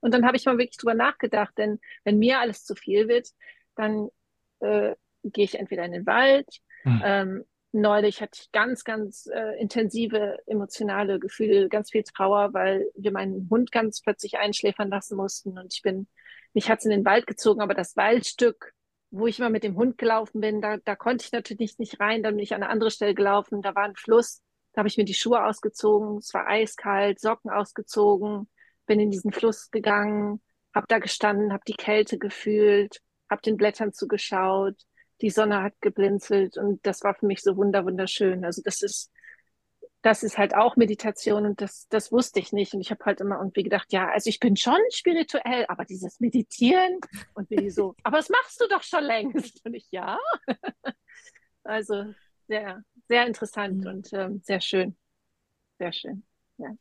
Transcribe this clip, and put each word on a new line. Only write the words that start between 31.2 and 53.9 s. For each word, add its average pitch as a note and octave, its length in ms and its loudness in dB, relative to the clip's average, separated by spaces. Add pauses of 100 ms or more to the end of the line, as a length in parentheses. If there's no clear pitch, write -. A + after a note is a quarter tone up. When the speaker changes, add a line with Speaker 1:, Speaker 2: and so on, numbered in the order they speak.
Speaker 1:
hab G3 120 -6
die G#3+ 100 -8
Kälte G#3+ 440 0
gefühlt, G#3 840 2 (280)
hab G#3 140 -2
den A3 140 0
Blättern G#3 360 0
zugeschaut, G3 840 -2 (440)
die A3 100 2
Sonne G#3 320 2
hat G3+ 180 -4
geblinzelt G3 800 0
und G3+ 280 -2
das F#3+ 160 -4
war G3+ 120 2
für - 120 -2
mich G3 160 -2
so G3 140 2
wunder-, G3 280 2
wunderschön. F#3 600 -2
Also F3 180 -6
das - 200 -4
ist, - 280 -6 (920)
das A3 200 4
ist G#3+ 140 -4
halt G3+ 180 2
auch A3+ 220 4
Meditation G#3 720 0
und G#3 140 -2
das, - 280 -10
das G#3+ 240 -2
wusste A#3 280 2
ich - 120 -8
nicht. G3+ 220 -2
Und G3 60 -4
ich - 100 -8
hab - 160 -8
halt G3+ 140 0
immer G3 180 -4
irgendwie F#3+ 240 -2
gedacht, G3+ 300 -2
„Ja, F#3 180 0
also G#3 180 -2
ich - 120 -4
bin G3+ 160 4
schon C4+ 220 2 (120)
spirituell, D4 800 0
aber - 160 -6
dieses F#3 360 -10
Meditieren“ D4+ 760 2 (360)
und G#3 140 -10
Willi G3+ 220 0
so, F#3+ 280 -2
<laughs> - 40 -20
„Aber B3 160 2
das D#4+ 100 -2
machst B4 320 0
du A#4 80 2
doch F#4+ 140 0
schon D4+ 220 -2
längst.“ A#3 600 -4
Und A#3 100 -8
ich, A3+ 160 -16
„Ja.“ F#3 280 -6 (280)
<laughs> - 500 -8 (680)
Also G#3+ 480 -6 (320)
sehr, G#3 360 -8 (260)
sehr A#3+ 180 4
interessant G3+ 580 -6
Speaker 3:
Mhm. - 20 -8
Speaker 1:
und, F#3+ 260 -12